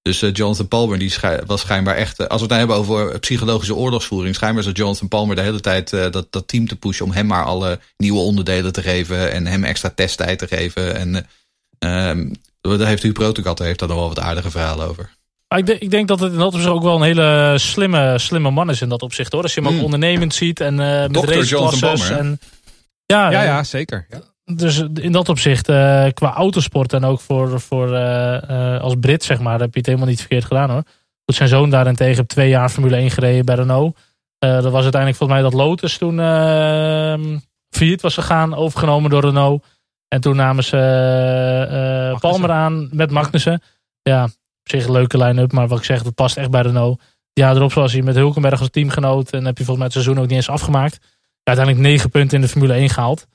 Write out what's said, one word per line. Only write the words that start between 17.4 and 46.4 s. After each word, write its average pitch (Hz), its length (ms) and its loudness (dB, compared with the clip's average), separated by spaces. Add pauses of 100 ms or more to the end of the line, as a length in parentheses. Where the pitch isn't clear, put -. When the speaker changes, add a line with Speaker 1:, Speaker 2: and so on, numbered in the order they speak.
Speaker 2:
slimme, 147 640 2
slimme 151 320 0
man 165 180 0
is 139 120 -2
in 123 80 -4
dat 120 120 -4
opzicht, 123 300 -8
hoor. 151 120 -2
Als 170 100 -4
je - 60 -4
hem 139 100 0
ook 160 60 2
Speaker 1:
Hmm. 160 80 0
Speaker 2:
ondernemend 160 500 0
ziet 170 260 -2
en, 143 200 -2
eh, 143 220 0
met 139 120 -2
Speaker 1:
Dokter 151 300 2
Jonathan 139 260 2
Speaker 2:
raceklasses 131 400 0
Speaker 1:
Palmer, 143 160 -2
hè? 143 60 -2
Speaker 2:
en 147 80 -6 (680)
ja, 202 260 2
Speaker 3:
Ja, 190 100 2
Speaker 2:
eh, 208 40 2
Speaker 3:
ja, 147 180 0
zeker. 131 460 -8
Ja. - 120 -18 (340)
Speaker 2:
dus 160 280 0 (100)
in 160 180 -4
dat 175 180 2
opzicht, 139 400 0
eh, 139 440 6
qua 135 200 -2
autosport 165 600 0
en 131 120 0
ook 131 160 0
voor, 131 400 -2
voor, 127 340 -2
eh, 123 800 -2
eh, 123 60 -4
als 127 180 -2
Brit, 135 240 2
zeg 127 160 -2
maar, 117 200 -2
heb 120 140 -2
je - 40 -4
het 123 100 -4
helemaal 131 200 0
niet 120 120 0
verkeerd 123 260 -4
gedaan, 135 240 0
hoor. 131 140 -2 (420)
Goed, - 100 0
zijn - 140 2
zoon 139 200 4
daarentegen 127 460 2
heeft 117 140 0
twee 135 200 2
jaar 127 200 4
Formule 127 260 2
één 127 160 0
gereden 127 340 2
bij 127 100 2
Renault. 127 420 0 (420)
Eh, 135 140 2
dat 127 180 2
was 131 120 2
uiteindelijk 135 380 2
volgens 135 180 2
mij 135 100 2
dat 127 100 0
Lotus 170 380 0
toen, 165 220 -2
ehm, 156 1160 0 (320)
failliet 170 320 2
was 170 120 0
gegaan, 160 420 0
overgenomen 151 540 0
door 143 120 4
Renault. 143 440 2 (420)
En 135 140 -2
toen 139 140 2
namen 131 280 2
ze, - 140 0
eh, 127 840 2
eh, 135 80 -4 (420)
Speaker 3:
Magnussen. 120 80 -6
Speaker 2:
Palmer 180 320 2
aan 160 400 0
met 156 200 0
Magnussen. 147 500 0 (400)
Ja, 131 220 2
op - 460 -10
zich 131 160 -2
een 127 60 0
leuke 127 260 2
line-up, 123 340 4
maar 123 160 2
wat 120 120 0
ik 113 60 -6
zeg, 120 180 0
dat 117 120 -4
past 131 220 0
echt 135 140 -4